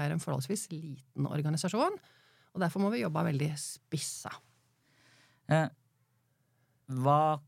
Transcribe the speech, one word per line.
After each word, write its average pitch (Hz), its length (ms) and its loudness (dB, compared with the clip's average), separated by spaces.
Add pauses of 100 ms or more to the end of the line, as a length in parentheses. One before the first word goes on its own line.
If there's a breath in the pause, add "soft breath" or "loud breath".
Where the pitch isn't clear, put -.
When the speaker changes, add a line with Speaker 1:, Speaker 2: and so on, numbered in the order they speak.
Speaker 1:
er 147 80 2
en 160 80 0
forholdsvis 147 500 -2
liten 151 560 -6
organisasjon, 175 680 0 (580 soft breath)
og 185 80 -4
derfor 180 200 0
må 202 100 2
vi 240 100 -2
jobbe 165 300 0
veldig 147 260 0
spissa. - 800 -8 (1160 soft breath)
Speaker 2:
Eh, 156 200 4 (1200)
hva 143 540 4